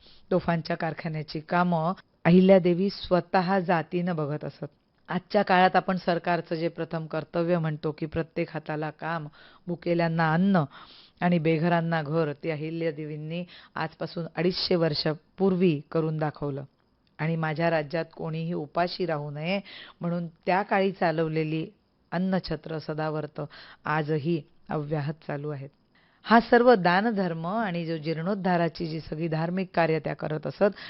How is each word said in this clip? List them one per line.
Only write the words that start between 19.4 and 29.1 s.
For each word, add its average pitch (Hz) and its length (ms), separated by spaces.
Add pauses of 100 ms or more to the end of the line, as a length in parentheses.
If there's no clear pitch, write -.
म्हणून 170 260
त्या 180 360
काळी 196 300
चालवलेली 160 720 (460)
अन्नछत्र 170 640
सदावर्त 151 640 (440)
आजही 151 580 (260)
अव्याहत 151 460 (120)
चालू 147 240
आहेत. 139 180 (540)
हा 233 180
सर्व 240 340
दानधर्म 180 720
आणि 180 400
जो 165 100
जीर्णोद्धाराची 170 920
जी 156 140
सगळी 160 280